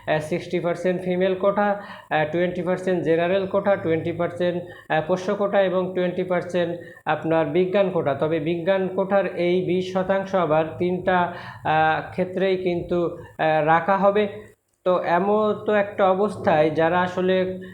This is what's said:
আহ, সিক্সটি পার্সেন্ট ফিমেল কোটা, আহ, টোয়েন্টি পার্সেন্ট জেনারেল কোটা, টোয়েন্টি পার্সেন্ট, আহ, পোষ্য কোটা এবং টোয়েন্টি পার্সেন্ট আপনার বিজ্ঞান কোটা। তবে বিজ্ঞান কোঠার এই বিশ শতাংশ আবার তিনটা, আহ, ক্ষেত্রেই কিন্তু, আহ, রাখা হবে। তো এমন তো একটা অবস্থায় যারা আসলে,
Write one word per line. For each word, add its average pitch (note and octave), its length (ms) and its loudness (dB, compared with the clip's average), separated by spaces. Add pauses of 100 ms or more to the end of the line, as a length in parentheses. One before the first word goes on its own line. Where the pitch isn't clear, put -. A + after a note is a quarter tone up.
আহ, D3+ 120 2
সিক্সটি F3 400 -4
পার্সেন্ট F3 420 -2
ফিমেল F3+ 340 0
কোটা, G3+ 460 0 (280)
আহ, D3+ 220 2
টোয়েন্টি F3+ 300 0
পার্সেন্ট F3+ 420 -2
জেনারেল E3+ 420 2
কোটা, G3 300 0
টোয়েন্টি E3 360 -2
পার্সেন্ট, F3 520 -4 (280)
আহ, D#3 160 2
পোষ্য F#3 280 -2
কোটা G3+ 260 0
এবং F#3 340 0
টোয়েন্টি F3+ 280 -2
পার্সেন্ট F3 560 -2 (260)
আপনার D#3+ 400 0
বিজ্ঞান F3+ 440 2
কোটা। D#3 240 0
তবে D#3 260 0
বিজ্ঞান E3+ 480 0
কোঠার F#3 480 0
এই F3 300 0
বিশ F#3 280 -2
শতাংশ F#3+ 420 -2
আবার D#3+ 300 2 (140)
তিনটা, F3+ 540 0 (300)
আহ, D#3 480 2
ক্ষেত্রেই F#3 460 0
কিন্তু, F3 480 -2
আহ, D#3 600 0
রাখা E3 320 4
হবে। G3+ 300 4 (560)
তো F3+ 200 2
এমন G3+ 520 2 (100)
তো G#3+ 80 2
একটা G3+ 380 2
অবস্থায় F#3 580 2
যারা E3 320 2
আসলে, F#3 580 0 (140)